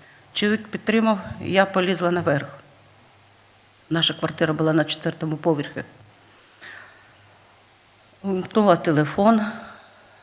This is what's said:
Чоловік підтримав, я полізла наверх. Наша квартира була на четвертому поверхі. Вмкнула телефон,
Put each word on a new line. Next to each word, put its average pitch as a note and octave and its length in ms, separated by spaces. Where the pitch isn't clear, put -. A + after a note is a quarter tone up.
Чоловік G#3+ 340
підтримав, A3 520
я F#3+ 240
полізла F3+ 460
наверх. E3 360
Наша E3 240
квартира D#3 400
була D#3 200
на D#3+ 100
четвертому D#3 540
поверхі. D3 460
Вмкнула G3 540
телефон, F3 680